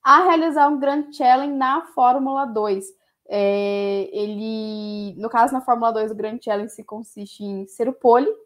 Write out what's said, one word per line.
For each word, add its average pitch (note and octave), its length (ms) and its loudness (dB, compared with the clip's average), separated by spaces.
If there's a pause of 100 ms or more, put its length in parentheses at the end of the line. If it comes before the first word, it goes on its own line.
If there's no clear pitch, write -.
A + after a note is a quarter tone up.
a C#4 200 8
realizar D#4+ 440 4
um D4 120 0
Grand C#4+ 320 -2
Challenge C#4 420 2
na C4+ 340 0
Fórmula C4+ 580 0
dois. G#3 400 -4 (420)
É, G3+ 840 -2
ele, G#3+ 1080 -8
no A3 100 -8
caso, A#3+ 240 2
na C4 80 -4
Fórmula A#3 300 0
dois, A3 200 -4
o A3 40 -8
Grand A3 240 -8
Challenge G#3 300 -4
se - 140 -18
consiste G#3 600 -16
em G3 220 -8
ser A3+ 240 -4
o C4 40 -6
pole B3+ 340 4 (180)